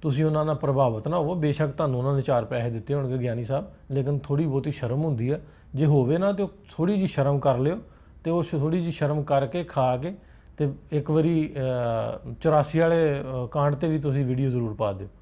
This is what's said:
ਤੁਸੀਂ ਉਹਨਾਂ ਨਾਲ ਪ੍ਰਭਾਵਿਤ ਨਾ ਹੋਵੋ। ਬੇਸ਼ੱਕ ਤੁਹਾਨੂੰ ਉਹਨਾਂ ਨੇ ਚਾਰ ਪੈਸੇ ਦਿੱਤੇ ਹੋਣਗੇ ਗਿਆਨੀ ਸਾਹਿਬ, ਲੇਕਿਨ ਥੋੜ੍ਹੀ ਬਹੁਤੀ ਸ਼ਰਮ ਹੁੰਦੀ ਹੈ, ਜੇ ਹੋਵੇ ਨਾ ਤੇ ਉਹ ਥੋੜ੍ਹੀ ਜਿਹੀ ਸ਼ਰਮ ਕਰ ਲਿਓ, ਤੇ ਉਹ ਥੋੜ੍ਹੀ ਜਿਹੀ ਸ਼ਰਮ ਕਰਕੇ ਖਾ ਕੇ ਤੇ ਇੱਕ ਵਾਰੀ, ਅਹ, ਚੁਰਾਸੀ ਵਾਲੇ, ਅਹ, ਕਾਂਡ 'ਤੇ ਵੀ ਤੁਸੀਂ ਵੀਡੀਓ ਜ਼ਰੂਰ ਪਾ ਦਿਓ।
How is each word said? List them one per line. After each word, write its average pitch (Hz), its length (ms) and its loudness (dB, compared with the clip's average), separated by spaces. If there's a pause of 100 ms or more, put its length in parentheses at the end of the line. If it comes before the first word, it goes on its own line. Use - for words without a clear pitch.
ਤੁਸੀਂ 147 220 0
ਉਹਨਾਂ 156 200 2
ਨਾਲ 156 100 0
ਪ੍ਰਭਾਵਿਤ 131 540 0
ਨਾ 170 100 0
ਹੋਵੋ। 160 160 0
ਬੇਸ਼ੱਕ 151 380 0
ਤੁਹਾਨੂੰ 139 260 0
ਉਹਨਾਂ 139 180 0
ਨੇ 135 60 0
ਚਾਰ 120 220 2
ਪੈਸੇ 120 260 -2
ਦਿੱਤੇ 113 240 -4
ਹੋਣਗੇ 131 240 -2
ਗਿਆਨੀ 120 260 -4
ਸਾਹਿਬ, 135 200 -4 (260)
ਲੇਕਿਨ 139 280 0
ਥੋੜ੍ਹੀ 143 280 0
ਬਹੁਤੀ 139 240 -2
ਸ਼ਰਮ 135 340 -2
ਹੁੰਦੀ 131 280 0
ਹੈ, 151 80 -4 (340)
ਜੇ 139 120 2
ਹੋਵੇ 143 320 4
ਨਾ 196 140 2
ਤੇ 196 100 -2
ਉਹ 190 60 -2 (280)
ਥੋੜ੍ਹੀ 175 180 2
ਜਿਹੀ 190 120 0
ਸ਼ਰਮ 143 320 2
ਕਰ 131 200 2
ਲਿਓ, 156 200 0 (460)
ਤੇ 165 60 -2
ਉਹ 170 120 2
ਥੋੜ੍ਹੀ 160 380 -2
ਜਿਹੀ 170 100 -2
ਸ਼ਰਮ 151 320 -2
ਕਰਕੇ 143 420 0
ਖਾ 127 320 0
ਕੇ 165 180 -6 (440)
ਤੇ 143 140 0 (200)
ਇੱਕ 151 180 -2
ਵਾਰੀ, 156 460 2
ਅਹ, 120 840 -2
ਚੁਰਾਸੀ 156 380 2
ਵਾਲੇ, 165 420 4
ਅਹ, 131 280 -6
ਕਾਂਡ 147 260 2
'ਤੇ 147 140 -2
ਵੀ 156 100 2
ਤੁਸੀਂ 139 280 0
ਵੀਡੀਓ 131 240 0
ਜ਼ਰੂਰ 117 240 0
ਪਾ 101 180 0
ਦਿਓ। 98 160 -8 (140)